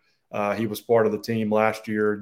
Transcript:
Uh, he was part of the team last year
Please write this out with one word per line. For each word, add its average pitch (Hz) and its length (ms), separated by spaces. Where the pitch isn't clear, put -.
Uh, 104 220
he 110 140
was 104 140
part 113 240
of 104 60
the 104 100
team 110 300
last 107 360
year 107 340